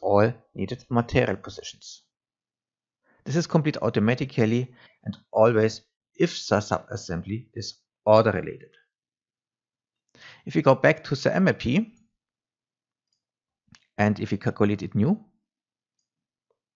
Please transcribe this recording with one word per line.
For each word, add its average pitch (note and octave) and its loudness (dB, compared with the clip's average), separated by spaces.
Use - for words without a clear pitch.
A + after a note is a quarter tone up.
all G2+ 4
needed G2 -8
material A#2 0
positions. - -18
This C3 -4
is E3+ -2
complete D3+ 0
automatically A#2 0
and - -10
always A2 2
if - -2
the G#2 2
sub-assembly G2 -6
is - -14
order G#2+ 6
related. - -8
If - -6
we D#3+ 0
go C3+ 6
back D3+ 2
to - -4
the C3 0
M F#3 2
A A#2 2
P G#3 -2
and G#2 0
if G#2+ -6
we G2+ -4
calculate G2+ 0
it - -10
new, C#3 0